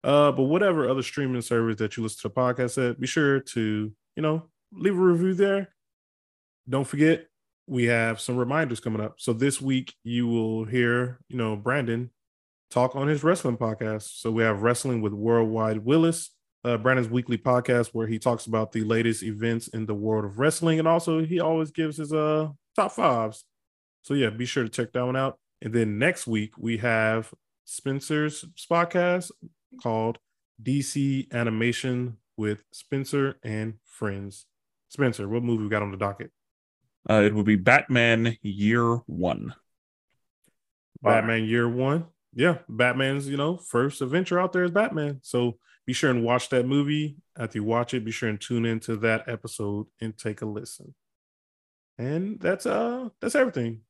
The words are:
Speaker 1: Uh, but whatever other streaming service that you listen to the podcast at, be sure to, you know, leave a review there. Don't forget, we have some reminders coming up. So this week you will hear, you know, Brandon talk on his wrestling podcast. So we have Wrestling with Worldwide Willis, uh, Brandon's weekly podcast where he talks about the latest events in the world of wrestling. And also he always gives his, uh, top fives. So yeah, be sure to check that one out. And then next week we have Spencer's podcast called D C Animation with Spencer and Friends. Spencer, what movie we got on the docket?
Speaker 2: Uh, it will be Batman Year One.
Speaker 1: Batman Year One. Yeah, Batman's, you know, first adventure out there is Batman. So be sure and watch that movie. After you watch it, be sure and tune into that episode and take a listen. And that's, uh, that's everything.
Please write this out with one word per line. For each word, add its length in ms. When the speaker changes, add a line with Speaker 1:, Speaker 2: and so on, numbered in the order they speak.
Speaker 1:
Uh, 300
but 120
whatever 440
other 140
streaming 400
service 380
that 160
you 60
listen 200
to 60
the 120
podcast 500
at, 80
be 80
sure 340
to, 520
you 60
know, 260
leave 240
a 60
review 320
there. 400
Don't 200
forget, 400
we 180
have 340
some 200
reminders 420
coming 220
up. 160
So 160
this 260
week 420
you 240
will 380
hear, 640
you 80
know, 200
Brandon 520
talk 260
on 100
his 160
wrestling 360
podcast. 600
So 120
we 140
have 180
Wrestling 400
with 100
Worldwide 720
Willis, 460
uh, 120
Brandon's 320
weekly 300
podcast 500
where 180
he 120
talks 280
about 260
the 120
latest 380
events 460
in 180
the 80
world 300
of 140
wrestling. 400
And 100
also 360
he 160
always 300
gives 280
his, 140
uh, 360
top 180
fives. 520
So 120
yeah, 160
be 160
sure 160
to 60
check 240
that 120
one 120
out. 220
And 120
then 260
next 280
week 320
we 200
have 540
Spencer's 800
podcast 600
called 360
D 200
C 500
Animation 840
with 360
Spencer 680
and 320
Friends. 640
Spencer, 400
what 140
movie 220
we 60
got 120
on 80
the 60
docket? 360
Speaker 2:
Uh, 140
it 100
will 80
be 140
Batman 840
Year 640
One. 460
Speaker 1:
Batman 420
Year 240
One. 380
Yeah, 260
Batman's, 600
you 80
know, 200
first 440
adventure 380
out 140
there 100
is 80
Batman. 520
So 360
be 80
sure 180
and 120
watch 280
that 140
movie. 520
After 220
you 60
watch 280
it, 120
be 80
sure 160
and 120
tune 240
into 340
that 300
episode 600
and 160
take 260
a 40
listen. 480
And 400
that's, 280
uh, 420
that's 140
everything. 560